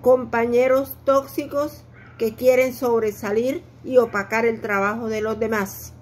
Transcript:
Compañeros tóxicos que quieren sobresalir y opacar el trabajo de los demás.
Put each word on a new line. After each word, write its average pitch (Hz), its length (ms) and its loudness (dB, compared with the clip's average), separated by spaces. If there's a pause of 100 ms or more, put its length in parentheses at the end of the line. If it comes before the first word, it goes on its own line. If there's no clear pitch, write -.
Compañeros 247 1000 2
tóxicos 285 800 -2 (340)
que 220 160 -2
quieren 254 400 2
sobresalir 226 880 -2 (220)
y 254 140 4
opacar 220 460 0
el 226 160 -2
trabajo 214 480 -2
de 220 120 -4
los 214 180 -4
demás. 214 640 -4